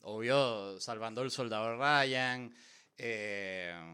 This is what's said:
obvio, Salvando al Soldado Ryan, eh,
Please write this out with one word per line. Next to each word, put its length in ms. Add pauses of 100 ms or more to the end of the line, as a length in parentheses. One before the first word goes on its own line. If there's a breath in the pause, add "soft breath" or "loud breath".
obvio, 760
Salvando 420
al 100
Soldado 440
Ryan, 800 (500 soft breath)
eh, 680 (200)